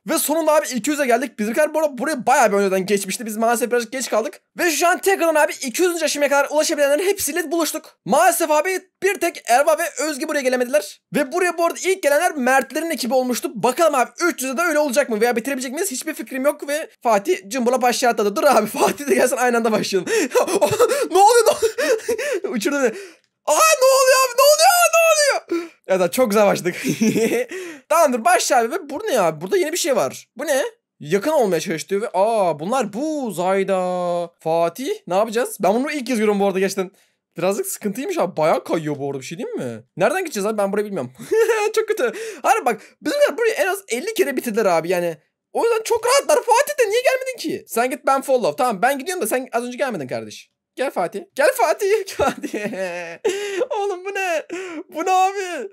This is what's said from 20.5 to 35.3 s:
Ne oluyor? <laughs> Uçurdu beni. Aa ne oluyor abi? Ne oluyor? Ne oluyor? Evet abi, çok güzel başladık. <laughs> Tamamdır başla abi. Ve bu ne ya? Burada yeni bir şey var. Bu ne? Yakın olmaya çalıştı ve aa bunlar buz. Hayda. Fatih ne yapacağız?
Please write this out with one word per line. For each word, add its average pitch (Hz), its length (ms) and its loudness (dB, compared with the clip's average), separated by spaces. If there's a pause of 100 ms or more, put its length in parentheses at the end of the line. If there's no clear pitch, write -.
Ne 320 60 2
oluyor? 440 380 6 (880)
<laughs> 226 120 -6
Uçurdu 233 200 -2
beni. 262 180 2 (520)
Aa - 80 2
ne 571 320 4
oluyor 523 400 6
abi? 480 120 -4
Ne 523 60 6
oluyor? 605 260 6 (240)
Ne 659 120 4
oluyor? 508 640 0 (180)
Evet 185 140 2
abi, 175 100 2
çok 254 180 0
güzel 208 160 4
başladık. 175 300 0
<laughs> - 100 -12 (1040)
Tamamdır 285 360 2
başla 349 320 4
abi. 233 140 2
Ve 311 180 -8
bu 294 100 -8
ne 427 140 -4
ya? 160 280 0
Burada 190 160 -2
yeni 320 140 0
bir 349 60 -6
şey 294 180 0
var. 135 320 -2 (100)
Bu 277 80 -8
ne? 285 180 0 (360)
Yakın 196 320 -2
olmaya 214 280 2
çalıştı 165 420 -6
ve 233 120 -6
aa 190 460 0
bunlar 208 340 -2
buz. 269 440 -6
Hayda. 180 920 -2 (100)
Fatih 170 540 -2 (140)
ne 175 80 -2
yapacağız? 226 440 -2